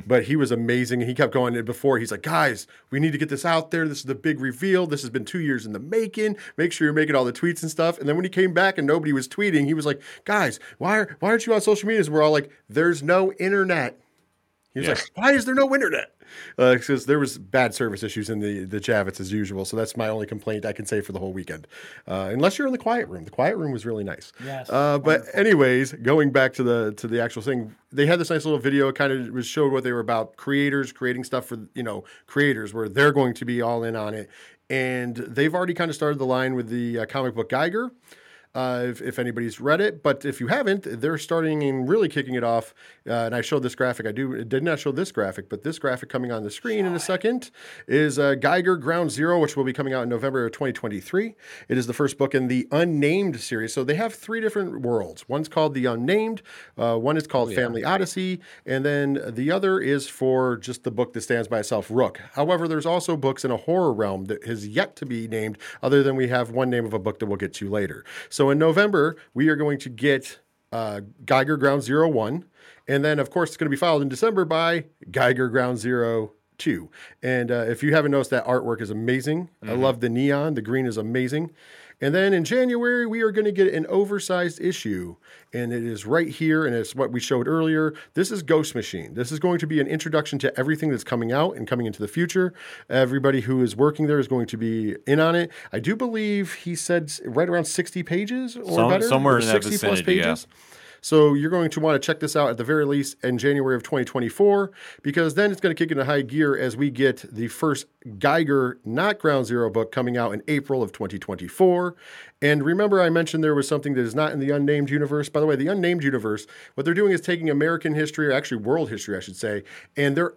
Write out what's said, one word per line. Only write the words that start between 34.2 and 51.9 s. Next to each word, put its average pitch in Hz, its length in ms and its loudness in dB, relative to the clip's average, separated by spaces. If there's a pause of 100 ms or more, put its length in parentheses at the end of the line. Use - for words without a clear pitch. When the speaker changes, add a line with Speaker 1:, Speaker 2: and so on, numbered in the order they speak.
Speaker 1:
And 127 460 -2
they've 120 380 0
already 180 220 -2
kind 170 140 -2
of 147 60 -6
started 147 220 -2
the 135 80 -2
line 127 300 0
with 117 140 -4
the, 117 300 -4
uh, 110 60 -4
comic 127 300 -4
book 113 140 -4
Geiger, 180 420 -2 (640)
uh, 127 300 -2
if, 123 160 -6
if 123 180 -6
anybody's 120 400 -4
read 151 220 2
it. 208 200 -2
But 143 240 0
if 135 140 -6
you 123 80 -4
haven't, 196 400 0 (140)
they're 156 180 -2
starting 156 420 -2
and 135 260 0
really 196 220 2
kicking 135 240 -4
it 120 100 -2
off. 117 300 0 (340)
Uh, 120 60 -4
and 117 220 -2
I 117 60 0
showed 143 200 -2
this 123 140 -4
graphic. 120 320 -2
I 107 40 -2
do, 127 320 -6
did 131 200 -2
not 160 160 0
show 143 120 -2
this 165 200 -4
graphic, 98 380 -4
but - 120 -8
this 160 160 -6
graphic 131 320 -4
coming 123 220 -4
on 110 120 -4
the 104 60 -8
screen 214 360 -4
in 175 100 -2
a 165 40 -4
second 208 520 -2 (360)
is, 143 300 2
uh, 139 160 4
Geiger 170 440 2
Ground 160 340 -2
Zero, 160 280 2
which 156 160 2
will 139 80 0
be 131 100 -2
coming 135 200 -4
out 127 100 -2
in 120 60 -4
November 123 360 0
of 110 80 -4
twenty 131 200 -2
twenty-three. 180 640 -4 (340)
It 127 80 0
is 123 80 0
the 120 80 -4